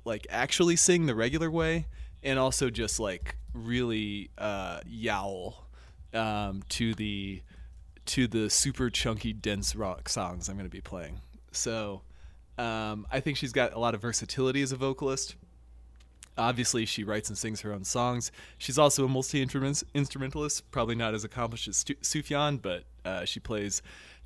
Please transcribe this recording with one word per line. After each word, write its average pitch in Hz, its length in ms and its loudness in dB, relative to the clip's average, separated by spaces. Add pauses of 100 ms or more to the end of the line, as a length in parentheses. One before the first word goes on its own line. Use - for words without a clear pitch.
like, 110 260 -4
actually 170 460 6
sing 175 300 8
the 127 80 4
regular 139 360 2
way, 160 360 2 (360)
and 135 160 2
also 131 320 4
just, 110 280 -2
like, 98 380 -4 (160)
really, 113 880 -2
uh, 95 480 -4
yowl, 104 800 -2 (480)
um, 104 560 2
to 113 240 2
the, 98 480 -4 (640)
to 127 200 4
the 110 220 2
super 131 420 2
chunky, 110 420 0
dense 104 440 -2
rock 95 320 -4
songs 90 400 -4
I'm 95 80 -6
gonna 98 140 -6
be 92 100 -10
playing. 90 400 -10 (320)
So, 107 500 -4 (560)
um, 110 540 -4
I 131 80 2
think 139 160 -2
she's 127 160 -4
got 123 220 4
a 113 40 -6
lot 117 160 2
of 104 60 -2
versatility 131 600 0
as 131 100 0
a 131 40 -4
vocalist. 135 580 -2 (1000)
Obviously, 117 480 2
she 107 200 -2
writes 107 240 -2
and 104 100 -6
sings 110 220 -4
her 104 120 -6
own 98 120 -6
songs. 123 480 0 (260)
She's - 200 -4
also 143 260 8
a 131 40 6
multi-instrument-, 135 760 2 (100)
instrumentalist, 143 800 -2
probably 117 240 0
not 113 180 2
as 107 80 -2
accomplished 113 460 -4
as 95 80 -2
Stu-, - 200 0
Sufjan, 147 640 0
but, 90 240 -4 (200)
uh, 90 200 -2
she - 140 -4
plays 104 440 -2 (440)